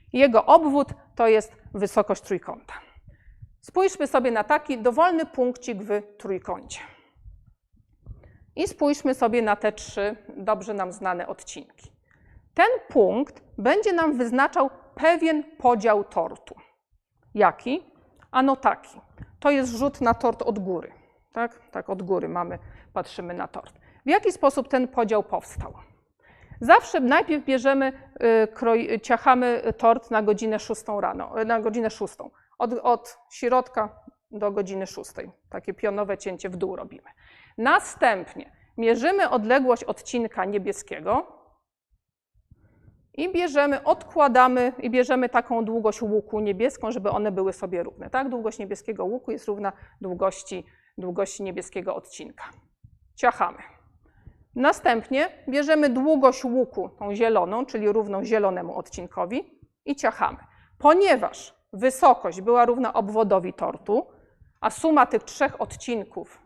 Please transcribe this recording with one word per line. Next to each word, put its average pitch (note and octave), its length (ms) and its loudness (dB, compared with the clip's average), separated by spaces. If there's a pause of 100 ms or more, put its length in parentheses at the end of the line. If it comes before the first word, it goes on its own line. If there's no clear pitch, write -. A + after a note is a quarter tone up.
(120)
Jego B3+ 340 4
obwód D4 420 6 (260)
to A#3 140 2
jest G#3+ 280 2 (180)
wysokość G3+ 480 -2
trójkąta. - 520 -8 (840)
Spójrzmy F#4 460 0
sobie C4 240 0
na A3 140 0
taki D4 340 0
dowolny D#4+ 480 2
punkcik B3 560 -4
w G#3 360 -6
trójkącie. F#3+ 600 -8 (1800)
I E4+ 120 -4
spójrzmy D4 460 0
sobie A#3+ 280 0
na G#3 140 2
te G#3 160 -2
trzy G#3 440 -6 (200)
dobrze G3+ 380 -4
nam F#3 180 -6
znane F3+ 340 -6
odcinki. - 680 -18 (640)
Ten G4+ 160 4 (180)
punkt G#3+ 540 2 (160)
będzie F#4 340 2
nam D#4+ 260 0
wyznaczał C4 520 2 (240)
pewien D#4+ 500 2 (140)
podział G#3+ 460 4
tortu. - 500 -6 (800)
Jaki? G#3+ 480 2 (480)
Ano C4+ 260 2
taki. - 440 -2 (400)
To C#4+ 100 4
jest C4 220 2
rzut C4+ 280 -4
na A#3 140 2
tort A#3 280 -2
od G#3+ 160 -2
góry. F#3 340 -8 (400)
Tak? A#3 380 -8
Tak F#3 200 -10
od F#3+ 120 -6
góry F3 260 -4
mamy, F3 300 -8 (340)
patrzymy F3 420 -10
na F3+ 140 -8
tort. - 320 -18 (260)
W - 20 0
jaki F#4+ 240 2
sposób C4+ 360 0
ten B3+ 200 0
podział A3 340 0
powstał? - 520 -10 (880)
Zawsze E4+ 400 6
najpierw D4+ 440 2
bierzemy, C4+ 480 2 (520)
y, - 20 2
kroj-, A3+ 540 0
ciachamy B3 600 2 (160)
tort A3+ 320 4
na A3 120 2
godzinę G#3+ 360 0
szóstą G#3 420 -8
rano, F#3 400 -6
y, A3+ 40 -2
na A3+ 160 0
godzinę A3 300 -2
szóstą. - 400 -10 (280)
Od, A#3 140 -2
od A#3 460 -2 (120)
środka B3 720 -2 (300)
do G#3 220 -4
godziny F#3+ 340 -6
szóstej. - 440 -16 (200)
Takie - 240 -10
pionowe G3+ 440 -4
cięcie F#3+ 320 -10
w F#3 60 -10
dół F#3 200 -6
robimy. - 340 -16 (480)
Następnie A#3 920 0 (240)
mierzymy B3+ 540 2
odległość B3 540 2
odcinka - 600 -6
niebieskiego G3 960 -4 (1700)
i F4 180 -6
bierzemy, C#4+ 520 0
odkładamy B3+ 960 4
i A#3 120 -6
bierzemy B3 380 2
taką A#3+ 360 0
długość A3 380 -2
łuku G#3+ 380 -2
niebieską, A3 500 -2
żeby G#3 200 -4
one G#3 220 -2
były F#3+ 200 -2
sobie F3+ 300 -6
równe. - 280 -14
Tak? C4+ 180 -2
Długość A3+ 300 -6
niebieskiego G3 460 -8
łuku A#3+ 260 -6
jest - 180 -8
równa G3+ 240 -4 (280)
długości, F#3 640 -6 (320)
długości F#3 440 -6
niebieskiego F3+ 520 -8
odcinka. - 500 -16 (720)
Ciachamy. G#3+ 440 0 (960)
Następnie C4 760 0 (200)
bierzemy D4 400 2
długość C4 560 2
łuku, A#3 440 -2
tą G3+ 260 -10
zieloną, A3 520 0
czyli G#3+ 260 -2
równą G3+ 320 -2
zielonemu F#3+ 520 -2
odcinkowi F3+ 840 -10 (240)
i C#4+ 120 -4
ciachamy. - 420 -2 (400)
Ponieważ D#4 760 2 (180)
wysokość A#3+ 680 2
była A#3+ 240 4
równa A#3+ 280 0
obwodowi G3 600 0
tortu, - 540 -4 (540)
a A3 100 -2
suma D#4 360 4
tych A3+ 160 -2
trzech - 380 -4
odcinków - 840 -8